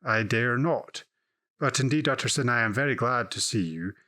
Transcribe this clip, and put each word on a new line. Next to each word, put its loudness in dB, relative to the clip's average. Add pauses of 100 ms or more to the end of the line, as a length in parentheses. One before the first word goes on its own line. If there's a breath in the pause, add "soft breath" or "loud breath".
I 2
dare 2
not. -2 (540)
But 0
indeed, 2
Utterson, 0
I 2
am 0
very 0
glad -2
to -8
see 0
you. -6 (140)